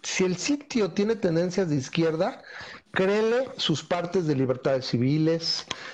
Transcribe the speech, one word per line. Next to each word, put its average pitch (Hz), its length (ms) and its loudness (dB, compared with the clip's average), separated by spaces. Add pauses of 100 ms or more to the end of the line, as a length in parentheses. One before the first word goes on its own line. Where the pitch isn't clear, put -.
Si - 220 0
el 185 120 0
sitio 240 540 -2
tiene 208 260 0
tendencias 175 540 2
de 147 60 2
izquierda, 165 640 0 (480)
créele 220 680 2
sus - 260 -2
partes 175 440 -2
de 151 80 2
libertades 131 520 0
civiles, 156 800 0 (260)